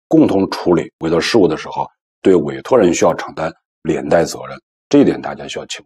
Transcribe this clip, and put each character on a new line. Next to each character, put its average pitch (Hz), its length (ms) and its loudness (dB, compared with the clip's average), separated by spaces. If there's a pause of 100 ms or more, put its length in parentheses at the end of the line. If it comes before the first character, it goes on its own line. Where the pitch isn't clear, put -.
共 - 180 4
同 98 240 0
处 - 240 0
理 80 160 -2 (100)
委 82 100 -4
托 82 100 0
事 - 160 0
务 98 100 4
的 78 100 0
时 - 120 -12
候， - 180 -8 (360)
对 95 120 4
委 71 280 -2
托 - 140 0
人 95 160 4
需 - 120 -2
要 92 100 2
承 - 200 -12
担 82 180 -6 (300)
连 - 260 -4
带 85 160 2
责 - 240 -10
任， - 100 -16 (300)
这 143 120 6
一 139 40 8
点 - 160 0
大 - 140 -10
家 - 120 -14
需 - 120 -10
要 - 80 -12
清 - 200 -14